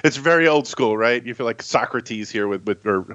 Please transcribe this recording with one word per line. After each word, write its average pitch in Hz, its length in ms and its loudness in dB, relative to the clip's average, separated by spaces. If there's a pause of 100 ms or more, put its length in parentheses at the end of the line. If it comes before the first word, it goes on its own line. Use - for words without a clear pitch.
It's 139 100 2
very 165 320 4
old 151 200 2
school, 110 300 0
right? 117 280 0
You 120 80 -10
feel 123 120 -6
like 113 160 -4
Socrates 113 680 -4
here 104 180 -2
with, 98 180 -4
with, 104 200 -4
or 95 280 0